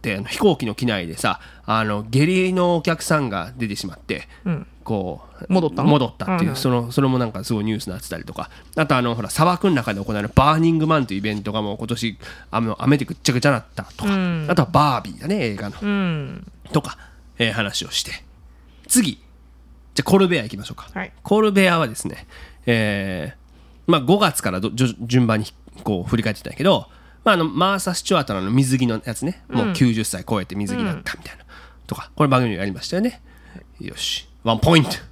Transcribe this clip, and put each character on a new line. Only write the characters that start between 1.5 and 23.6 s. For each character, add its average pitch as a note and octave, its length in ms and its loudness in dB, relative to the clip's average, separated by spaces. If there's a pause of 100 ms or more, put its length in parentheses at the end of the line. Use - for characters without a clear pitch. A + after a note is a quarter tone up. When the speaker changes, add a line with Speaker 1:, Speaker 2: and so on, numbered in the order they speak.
Speaker 1:
あ A2 180 0
の、 G#2+ 200 -2
下 B2+ 220 2
痢 F#3 280 2
の F3 240 2
お D#3 40 -2
客 E3 200 -2
さ D#3 180 0
ん C3 100 -2
が G2 280 -6
出 A#2 100 -2
て G2+ 80 -4
し - 120 -8
ま E2 80 -10
っ - 40 -20
て、 - 280 -8 (180)
Speaker 2:
う F#3+ 60 -2
ん。 D3+ 160 -6 (160)
Speaker 1:
こ F#2+ 380 -4 (200)
う、 - 120 -12
Speaker 2:
戻 F3+ 140 4
っ C#3+ 60 -2
た B2 100 -2
の？ E3 60 6
Speaker 1:
戻 C#3+ 180 6
っ - 100 -8
た - 60 -8
っ - 40 -6
て F#3+ 40 -2
い F#3 40 0
う、 - 20 -2
Speaker 2:
は E3 60 0
い F3+ 40 0
は C3+ 60 -2
い。 - 20 -4
Speaker 1:
そ C3 140 0
の、 A#2+ 240 0
そ C#3+ 80 2
れ C3+ 80 4
も C3 80 2
な B2 80 0
ん A2 80 -8
か F#2+ 100 -8
す - 100 -4
ご G#2 80 -2
い G#2 40 -2
ニ A2 80 -2
ュ - 20 -2
ー G2+ 60 -6
ス - 60 -8
に F#2 60 -6
な F2+ 60 -8
っ - 20 -14
て - 60 -14
た E2+ 100 -8
り E2+ 60 -12
と - 100 -14
か。 - 160 -10 (280)
あ D#3 80 2
と、 C#3+ 100 2
あ B2+ 60 2
の、 A#2+ 140 0
ほ A#2 60 -6
ら、 G2 80 -6
砂 D#3 160 2
漠 F3+ 240 2
の E3+ 60 4
中 A#2 180 0
で G2 80 -4
行 G#2+ 120 -4
わ G2+ 80 -2
れ G#2 60 -2
る - 60 -10
バ D3 220 6
ー - 40 2
ニ E3 120 4
ン E3 60 2
グ D#3 100 2
マ D#3+ 120 4
ン C3 60 0
と G2 80 -6
い - 20 -4
う - 20 -2
イ G2 40 -4
ベ G#2+ 120 -2
ン G#2 100 -6
ト G#2 80 -6
が G#2+ 100 -2
も G#2 120 -4
う G#2 40 -8
今 A2+ 100 -8
年、 A2+ 300 -4 (340)
あ A2+ 100 0
の、 A2 180 -2
雨 C3+ 180 4
で C3+ 60 -2
ぐ E3 100 -8
っ - 80 -10
ち - 100 2
ゃ - 20 2
ぐ B2 80 2
ち - 40 -2
ゃ C#3+ 60 6
な A#2+ 80 0
っ - 60 -14 (100)
た - 80 -8
と - 220 -10
か。 G3+ 80 2
Speaker 2:
う G3 40 2
ん。 F3 320 -2
Speaker 1:
あ F3+ 60 4
と - 60 6
は B2 100 2
バ C3+ 280 4
ー - 20 -8
ビ F2+ 100 -10
ー - 100 -14
だ C#3+ 60 -8
ね、 F#3+ 160 0
映 G#2+ 120 -2
画 G2+ 140 -8
の。 - 120 -12
Speaker 2:
う G#3 40 -8
ん。 F3 640 -4 (200)
Speaker 1:
と D3+ 100 2
か、 - 160 -12 (400)
え A#2 120 2
ー、 - 20 -2
話 G2+ 340 -4
を - 60 -14
し - 120 -4
て。 - 200 -12 (640)
次。 G3 340 0 (720)
じ D3+ 60 0
ゃ - 60 0
あ、 - 20 -6
コ F#3+ 100 6
ル F#3+ 100 6
ベ E3+ 100 2
ア A2 40 -4
行 G#2+ 80 -8
き G2 60 -10
ま G2+ 60 -12
し - 80 -12
ょ - 60 -12
う - 40 -18
か。 - 120 -18
Speaker 2:
は F#3 100 -8
い。 F#3+ 80 -14 (100)
Speaker 1:
コ G#3 200 2
ル G#3+ 100 4
ベ F#3+ 180 6
ア E3+ 100 4
は D3 100 0
で G#2+ 60 -10
す - 120 -8
ね、 - 180 -10 (400)
え G2+ 680 0 (540)